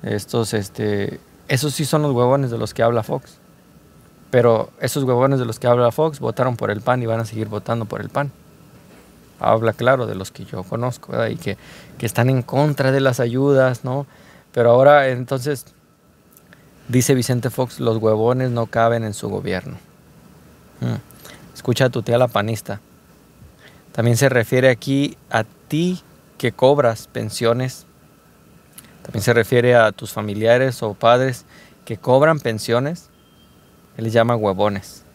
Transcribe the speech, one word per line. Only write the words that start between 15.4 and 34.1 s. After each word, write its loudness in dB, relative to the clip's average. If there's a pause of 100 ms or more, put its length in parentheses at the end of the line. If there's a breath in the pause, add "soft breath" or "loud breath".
dice 2
Vicente -2
Fox, -6
"Los 0
huevones 0
no -2
caben 0
en -6
su -10
gobierno". -6 (1040)
Mm. -4 (580 loud breath)
Escucha 0
a 2
tu -6
tía 0
la 4
panista. -6 (1120 loud breath)
También 2
se 4
refiere 2
aquí -2 (120)
a 0
ti -4 (360)
que -2
cobras 2
pensiones. -4 (1160 loud breath)
También -8
se 2
refiere 4
a 6
tus -14
familiares 0
o -4
padres 2 (400 loud breath)
que -10
cobran 2
pensiones. -4 (880)
Él -8
les -4